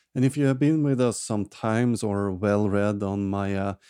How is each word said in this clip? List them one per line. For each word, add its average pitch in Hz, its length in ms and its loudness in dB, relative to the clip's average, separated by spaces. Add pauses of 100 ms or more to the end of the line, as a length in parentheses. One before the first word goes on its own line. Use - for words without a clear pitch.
(160)
And 127 100 4
if 131 120 0
you 143 100 2
have 135 120 0
been 151 240 2
with 139 160 2
us 120 200 0
sometimes 110 840 -2
or 101 280 -2
well 101 380 2
read 101 340 0
on 98 260 -2
Maya 98 460 -4 (140)